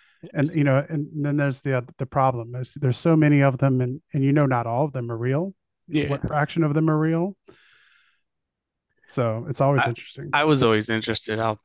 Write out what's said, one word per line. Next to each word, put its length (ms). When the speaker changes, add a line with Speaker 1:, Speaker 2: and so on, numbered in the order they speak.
Speaker 1:
And, 220
you 100
know, 140
and, 240
and 140
then 100
there's 240
the, 180
uh, 40
the 80
problem. 460
There's, 220
there's 220
so 200
many 260
of 160
them, 240
and, 180
and, 100
you 80
know, 140
not 200
all 180
of 80
them 180
are 80
real. 360
Speaker 2:
Yeah. 200
Speaker 1:
What 180
fraction 380
of 100
them 140
are 100
real? 380
So 440
it's 120
always 220
Speaker 2:
I, 60
Speaker 1:
interesting. 440
Speaker 2:
I 120
was 180
always 260
interested, 500
I'll, 260